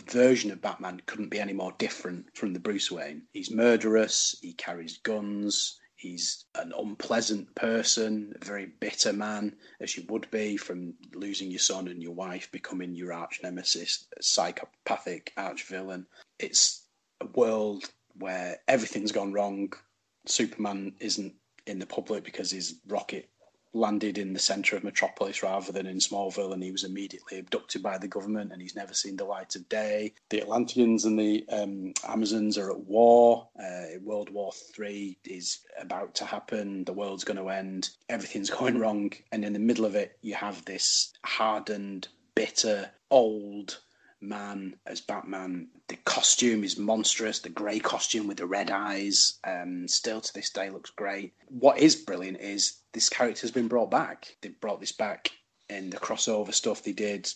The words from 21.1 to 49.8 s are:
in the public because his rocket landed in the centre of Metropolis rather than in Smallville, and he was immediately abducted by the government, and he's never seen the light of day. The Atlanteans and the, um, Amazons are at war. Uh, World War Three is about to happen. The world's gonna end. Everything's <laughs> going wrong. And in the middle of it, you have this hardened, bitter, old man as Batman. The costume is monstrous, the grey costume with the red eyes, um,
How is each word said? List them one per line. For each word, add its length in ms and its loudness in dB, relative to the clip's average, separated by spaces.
in 120 -8
the 60 -8
public 400 -4
because 260 -6
his 340 -8
rocket 440 -4
landed 440 2
in 160 -4
the 60 -4
centre 360 2
of 80 -4
Metropolis 600 -2
rather 280 -2
than 160 -4
in 100 -6
Smallville, 560 0
and 100 -4
he 80 -6
was 120 -4
immediately 560 -10
abducted 420 -6
by 160 -2
the 100 -8
government, 440 -4
and 100 -14
he's 140 -14
never 180 -10
seen 240 -2
the 80 -4
light 300 -6
of 140 -12
day. 440 0
The 120 0
Atlanteans 640 4
and 140 4
the, 300 4
um, 440 -4
Amazons 500 0
are 140 -2
at 80 -4
war. 680 10
Uh, 420 -8
World 280 -6
War 220 -4
Three 760 -10
is 340 -8
about 360 -6
to 100 -2
happen. 580 -4
The 100 -6
world's 300 -6
gonna 240 -4
end. 420 -4
Everything's 400 -4
<laughs> 100 -2
going 200 4
wrong. 320 2
And 120 -2
in 100 -2
the 60 -2
middle 260 4
of 100 0
it, 260 -2
you 140 -6
have 300 -6
this 480 0
hardened, 840 -2
bitter, 540 2
old 720 4
man 540 -8
as 160 -8
Batman. 680 -6
The 80 -10
costume 680 4
is 140 -2
monstrous, 640 0
the 100 -10
grey 300 -2
costume 480 0
with 100 -4
the 80 -4
red 260 -2
eyes, 600 2
um, 440 -6